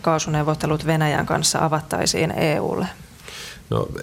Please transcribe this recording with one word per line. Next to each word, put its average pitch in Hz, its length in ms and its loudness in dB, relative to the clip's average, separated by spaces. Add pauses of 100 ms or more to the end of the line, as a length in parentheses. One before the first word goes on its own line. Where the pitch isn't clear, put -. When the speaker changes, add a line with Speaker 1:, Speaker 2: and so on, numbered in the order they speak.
Speaker 1:
kaasuneuvottelut 156 840 0
Venäjän 156 400 2
kanssa - 400 2
avattaisiin - 640 0
E 151 280 2
U:lle? - 280 -2 (800)
Speaker 2:
No, 57 180 0 (160)